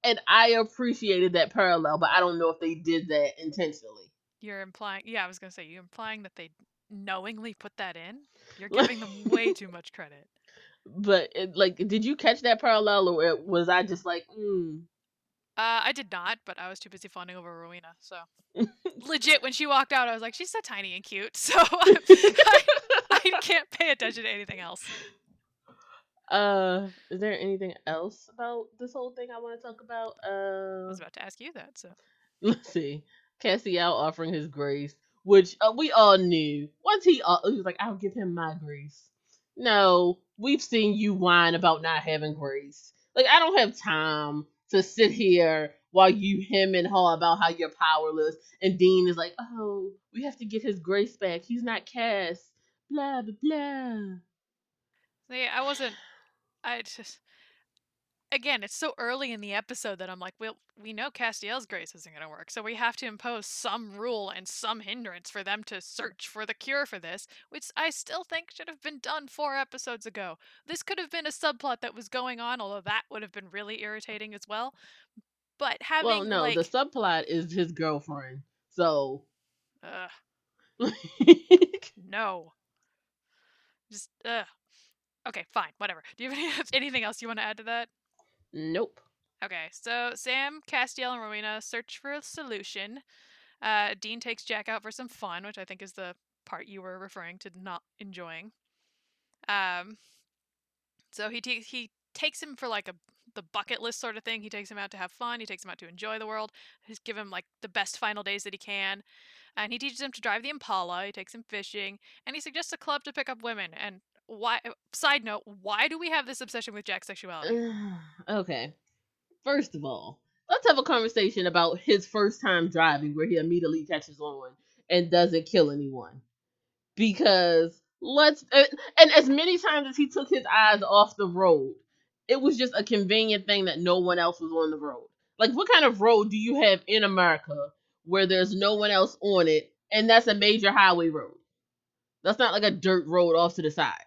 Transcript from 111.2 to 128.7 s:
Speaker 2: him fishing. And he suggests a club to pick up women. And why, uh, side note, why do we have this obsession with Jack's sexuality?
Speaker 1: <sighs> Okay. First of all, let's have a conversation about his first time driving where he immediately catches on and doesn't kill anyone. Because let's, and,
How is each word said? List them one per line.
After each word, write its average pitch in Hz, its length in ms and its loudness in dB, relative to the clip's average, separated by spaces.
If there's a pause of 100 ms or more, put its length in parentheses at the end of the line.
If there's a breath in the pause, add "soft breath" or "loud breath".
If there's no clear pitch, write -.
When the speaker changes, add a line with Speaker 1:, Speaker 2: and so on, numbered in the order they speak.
Speaker 2:
him 233 140 -18
fishing. 202 520 -10 (260 soft breath)
And 262 100 -12
he 294 60 -10
suggests 320 320 -10
a 320 40 -14
club 285 260 -6
to 285 100 -14
pick 277 160 -6
up 233 120 -12
women. 208 320 -8
And 196 280 -12 (260)
why, 226 380 -4
uh, 233 60 -10 (220)
side 285 300 0
note, 208 220 -8
why 202 420 -4
do 320 120 -6
we 339 100 -8
have 302 160 -2
this 254 160 -12
obsession 233 320 -12
with 208 120 -14
Jack's 185 220 -8
sexuality? 180 480 -8 (420 loud breath)
Speaker 1:
<sighs> 156 320 -20
Okay. 160 440 -6 (720)
First 277 320 -2
of 147 100 -10
all, 131 340 -12 (300)
let's 480 180 2
have 285 120 4
a 262 40 -2
conversation 220 600 0
about 170 320 2
his 196 300 2
first 214 340 -2
time 175 280 2
driving 151 460 2
where 156 120 -2
he 180 100 0
immediately 160 480 0
catches 151 340 -8
on 139 300 -12 (400)
and 175 220 2
doesn't 165 340 4
kill 160 240 4
anyone. 135 520 -8 (720)
Because 185 840 4 (220)
let's, 294 500 4
and, 277 160 8 (320 loud breath)